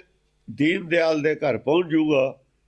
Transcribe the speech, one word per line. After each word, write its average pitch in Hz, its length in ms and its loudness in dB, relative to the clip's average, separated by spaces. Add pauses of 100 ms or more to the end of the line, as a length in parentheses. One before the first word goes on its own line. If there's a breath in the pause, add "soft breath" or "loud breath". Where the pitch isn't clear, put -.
(520)
ਦੀਨ 165 360 -2
ਦਿਆਲ 160 340 0
ਦੇ 151 140 0
ਘਰ 139 220 -2
ਪਹੁੰਚ 160 340 0
ਜਾਊਗਾ," 151 500 0 (260)